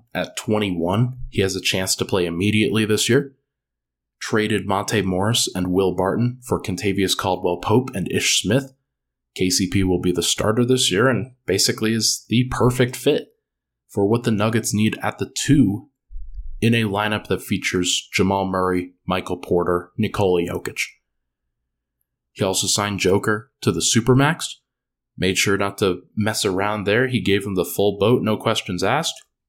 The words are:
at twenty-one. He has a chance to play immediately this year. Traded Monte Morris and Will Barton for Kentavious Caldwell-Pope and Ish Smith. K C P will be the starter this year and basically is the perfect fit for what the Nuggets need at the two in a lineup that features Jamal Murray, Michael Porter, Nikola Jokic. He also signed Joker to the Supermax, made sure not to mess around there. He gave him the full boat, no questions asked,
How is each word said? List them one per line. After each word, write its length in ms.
at 240
twenty-one. 840
He 120
has 140
a 40
chance 360
to 80
play 220
immediately 580
this 240
year. 260
Traded 460
Monte 360
Morris 500
and 200
Will 240
Barton 460
for 180
Kentavious 560
Caldwell-Pope 760
and 180
Ish 280
Smith. 320
K 160
C 180
P 140
will 180
be 120
the 100
starter 420
this 280
year 160
and 260
basically 460
is 360
the 220
perfect 440
fit 400
for 180
what 180
the 60
Nuggets 420
need 300
at 160
the 100
two 640
in 140
a 80
lineup 440
that 160
features 720
Jamal 340
Murray, 480
Michael 300
Porter, 600
Nikola 440
Jokic. 380
He 120
also 240
signed 340
Joker 500
to 100
the 100
Supermax, 720
made 180
sure 220
not 200
to 260
mess 300
around 380
there. 240
He 120
gave 240
him 120
the 80
full 340
boat, 240
no 160
questions 440
asked, 400